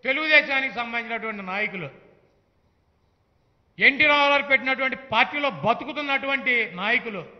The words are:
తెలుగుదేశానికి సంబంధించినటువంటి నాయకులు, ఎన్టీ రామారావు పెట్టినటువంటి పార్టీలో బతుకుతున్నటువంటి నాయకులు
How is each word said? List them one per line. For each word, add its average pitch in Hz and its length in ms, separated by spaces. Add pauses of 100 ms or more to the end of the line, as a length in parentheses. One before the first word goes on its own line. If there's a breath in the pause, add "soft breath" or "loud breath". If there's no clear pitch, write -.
తెలుగుదేశానికి 277 720
సంబంధించినటువంటి 226 720
నాయకులు, 185 400 (1900)
ఎన్టీ 262 340
రామారావు 285 400
పెట్టినటువంటి 262 460 (160)
పార్టీలో 262 360 (160)
బతుకుతున్నటువంటి 269 880 (260)
నాయకులు 214 400 (180)